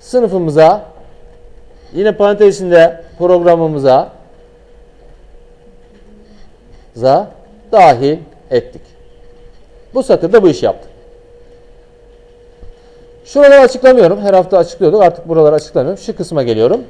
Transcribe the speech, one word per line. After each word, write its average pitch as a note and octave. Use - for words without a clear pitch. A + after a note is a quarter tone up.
Sınıfımıza, F3+
yine G#3
parantez G#3
içinde F3
programımıza E3
za C3
dahil D3+
ettik. -
Bu B3+
satırda F#3+
bu F#3
işi -
yaptık. -
Şuraları C#4
açıklamıyorum. B3
Her G3+
hafta F#3
açıklıyorduk. F3
Artık E3+
buraları D#3
açıklamıyorum. D3+
Şu -
kısma D#3+
geliyorum. A#2+